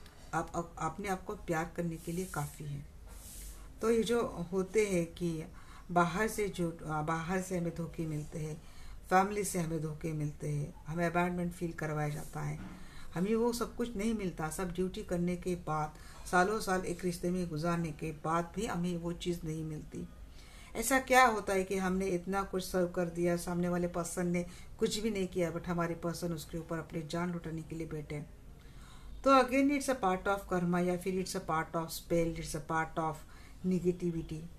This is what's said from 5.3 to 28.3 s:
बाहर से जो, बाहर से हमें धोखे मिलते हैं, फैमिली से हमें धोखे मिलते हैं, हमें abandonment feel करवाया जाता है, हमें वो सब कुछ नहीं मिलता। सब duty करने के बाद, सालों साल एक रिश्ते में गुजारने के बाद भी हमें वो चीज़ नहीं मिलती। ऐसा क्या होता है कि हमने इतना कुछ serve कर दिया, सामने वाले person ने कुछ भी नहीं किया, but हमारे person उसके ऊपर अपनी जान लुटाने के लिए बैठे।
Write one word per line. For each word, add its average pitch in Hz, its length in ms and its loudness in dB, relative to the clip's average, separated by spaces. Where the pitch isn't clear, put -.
बाहर 175 380 4
से 208 200 0
जो, 170 220 0
बाहर 160 600 0
से 180 160 -2
हमें 170 180 0
धोखे 165 300 -4
मिलते 151 320 -4
हैं, 151 180 -4
फैमिली 202 340 4
से 185 140 -2
हमें 160 240 0
धोखे 156 300 -4
मिलते 151 360 -4
हैं, 147 260 -2
हमें 170 200 0
abandonment 175 460 2
feel 170 200 -4
करवाया 151 360 -2
जाता 156 320 -6
है, 151 180 -4
हमें 196 200 2
वो 226 180 4
सब 226 240 -2
कुछ 240 200 -2
नहीं 220 180 2
मिलता। 165 360 -2
सब 180 220 -2
duty 185 300 -2
करने 175 340 0
के 175 180 -2
बाद, 156 280 0
सालों 196 300 6
साल 185 240 0
एक 175 200 -4
रिश्ते 180 260 0
में 180 180 0
गुजारने 165 440 0
के 160 200 -4
बाद 170 320 2
भी 214 100 -2
हमें 180 300 0
वो 170 180 -2
चीज़ 175 300 -2
नहीं 160 200 -4
मिलती। 156 420 -8
ऐसा 240 240 4
क्या 254 260 10
होता 202 260 4
है 190 120 4
कि 190 120 -2
हमने 190 300 2
इतना 190 360 0
कुछ 185 220 -2
serve 180 240 2
कर 175 220 0
दिया, 175 260 4
सामने 175 320 0
वाले 175 200 2
person 175 380 0
ने 175 180 2
कुछ 214 200 2
भी 220 120 0
नहीं 190 180 0
किया, 170 240 2
but 165 140 -4
हमारे 170 280 2
person 170 380 -2
उसके 165 260 -6
ऊपर 165 200 -4
अपनी 160 320 -6
जान 175 220 0
लुटाने 160 300 -4
के 160 140 -8
लिए 165 100 -6
बैठे। 151 340 -6